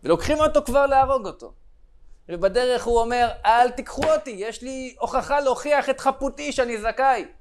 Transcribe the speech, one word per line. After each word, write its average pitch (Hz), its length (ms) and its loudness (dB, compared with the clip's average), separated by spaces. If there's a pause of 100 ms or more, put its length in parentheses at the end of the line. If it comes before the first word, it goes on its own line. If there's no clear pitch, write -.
ולוקחים 262 360 0
אותו 302 260 4
כבר 277 200 2
להרוג 269 400 2
אותו. - 280 -14 (760)
ובדרך 226 540 0
הוא 233 160 2
אומר, 233 300 2 (160)
"אל 240 240 4
תיקחו 262 340 -8 (100)
אותי, 302 160 -2
יש 214 320 -10
לי 262 380 -10
הוכחה 254 400 -2
להוכיח 277 500 0
את 262 100 -2
חפותי 269 520 -4
שאני 240 300 -2
זכאי." 226 440 0 (160)